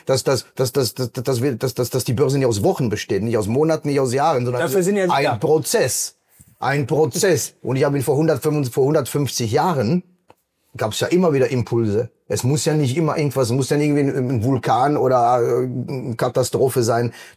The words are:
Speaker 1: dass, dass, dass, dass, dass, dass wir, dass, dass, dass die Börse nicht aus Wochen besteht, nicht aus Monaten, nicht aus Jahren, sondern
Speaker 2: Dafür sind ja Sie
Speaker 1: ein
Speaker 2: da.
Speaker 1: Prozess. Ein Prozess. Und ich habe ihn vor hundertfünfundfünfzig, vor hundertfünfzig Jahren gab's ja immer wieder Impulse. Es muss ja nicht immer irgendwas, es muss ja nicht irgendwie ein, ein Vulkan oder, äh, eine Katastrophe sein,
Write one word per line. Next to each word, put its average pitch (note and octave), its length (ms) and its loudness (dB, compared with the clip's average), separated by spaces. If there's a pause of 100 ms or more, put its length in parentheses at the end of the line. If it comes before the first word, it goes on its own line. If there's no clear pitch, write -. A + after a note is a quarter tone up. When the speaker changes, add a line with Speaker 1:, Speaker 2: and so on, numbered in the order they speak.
Speaker 1:
dass, C3+ 200 0
dass, C3 200 0 (120)
dass, B2+ 180 -2
dass, C3 180 0
dass, B2+ 200 -6
dass B2+ 300 -2
wir, C#3 120 0
dass, A#2+ 180 -4
dass, B2 160 -4
dass C3 160 -2
die C3+ 80 -2
Börse C3+ 240 0
nicht C3+ 100 2
aus G#2 160 0
Wochen C#3+ 280 0
besteht, G#2 320 -4
nicht A2+ 160 0
aus G2+ 80 -2
Monaten, D3+ 420 0
nicht C#3+ 100 0
aus C3 140 0
Jahren, C#3 320 0
sondern B2 160 -2
Speaker 2:
Dafür F#3 220 0
sind G3+ 140 0
ja F#3+ 100 0
Sie F3 40 0
Speaker 1:
ein C#3 140 0
Speaker 2:
da. A#2 120 -2
Speaker 1:
Prozess. D3+ 800 0 (420)
Ein C3+ 280 -2
Prozess. D#3 760 0
Und B2+ 140 -2
ich C3+ 80 2
habe C#3+ 120 0
ihn C3+ 60 -2
vor C3+ 140 0
hundertfünfundfünfzig, D3+ 580 0
vor C3+ 100 2
hundertfünfzig C3+ 680 -2
Jahren D3 500 0 (760)
gab's A2 240 -4
ja A2+ 60 0
immer F3 260 2
wieder C3 180 2
Impulse. A#2 600 0 (180)
Es - 160 -4
muss C#3 220 0
ja D3+ 80 2
nicht C#3 220 0
immer D#3 200 0
irgendwas, C3+ 320 0
es A2+ 40 0
muss C3+ 180 0
ja D3 80 0
nicht D3 100 2
irgendwie C#3+ 280 2
ein, B2+ 140 -2
ein A2 140 0
Vulkan C3 540 0
oder, B2 420 4
äh, B2 240 0
eine B2 500 -6
Katastrophe B2+ 680 0
sein, A#2 320 0 (220)